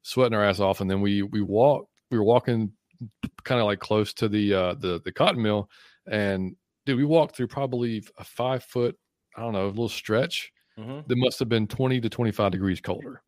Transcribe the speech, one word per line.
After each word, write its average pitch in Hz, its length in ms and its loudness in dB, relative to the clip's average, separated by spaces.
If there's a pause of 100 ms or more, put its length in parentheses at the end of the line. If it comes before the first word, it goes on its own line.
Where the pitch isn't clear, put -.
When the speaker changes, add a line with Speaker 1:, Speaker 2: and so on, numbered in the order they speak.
Speaker 1:
sweating 123 320 0
our 104 120 4
ass 98 160 2
off, 98 200 2
and 95 100 -2
then 98 120 0
we, 101 200 2
we 104 200 -2
walked. 117 480 2 (200)
We 123 60 -2
were 107 80 2
walking, 113 480 2 (720)
kinda, 120 200 0
like, 104 160 0
close 107 340 0
to 113 140 -2
the, 101 260 2
uh, 90 200 0
the, 85 300 -4
the 92 80 -6
cotton 160 300 2
mill, 104 260 0 (380)
and 101 500 -2 (300)
dude, 135 100 0
we 135 80 2
walked 151 320 2
through 123 120 -4
probably 120 540 -4 (140)
a - 80 -18
five 127 400 -4
foot 120 320 -2 (420)
I 110 40 -10
don't 117 100 -6
know, 98 140 -2
a - 20 -2
little 110 200 -2
stretch, - 640 -2 (260)
Speaker 2:
Mm-hmm. 127 300 -14
Speaker 1:
that 123 80 2
must 127 220 2
have 123 100 -2
been 110 180 2
twenty 131 340 0
to 113 80 -4
twenty-five 104 440 0
degrees 95 280 0
colder. - 480 -8